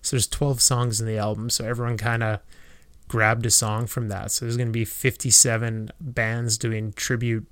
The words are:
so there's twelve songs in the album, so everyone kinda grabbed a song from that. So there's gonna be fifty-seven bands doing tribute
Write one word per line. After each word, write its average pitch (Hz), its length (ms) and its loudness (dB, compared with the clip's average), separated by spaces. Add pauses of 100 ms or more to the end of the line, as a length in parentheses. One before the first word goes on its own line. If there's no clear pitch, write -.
so - 160 -2
there's 117 100 2
twelve 139 340 0
songs 120 400 2
in 113 60 -4
the 110 120 -2
album, 107 300 -2
so - 160 -2
everyone 117 320 -2
kinda 110 440 0 (680)
grabbed 113 360 2
a 117 60 2
song 110 360 2
from 117 220 -4
that. 98 220 -6
So - 140 -2
there's 117 120 -2
gonna 120 140 0
be 113 140 0
fifty-seven 113 1040 2 (100)
bands 117 560 -2
doing 110 360 -2
tribute 117 600 -2